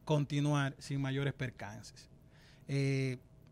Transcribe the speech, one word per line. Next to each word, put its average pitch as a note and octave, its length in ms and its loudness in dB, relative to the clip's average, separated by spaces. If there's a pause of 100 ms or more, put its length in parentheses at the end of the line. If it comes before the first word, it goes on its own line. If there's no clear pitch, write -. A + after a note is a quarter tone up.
continuar C#3+ 760 2
sin C#3 220 -4
mayores C3+ 320 0
percances. - 760 -10 (580)
Eh, C3+ 520 0 (320)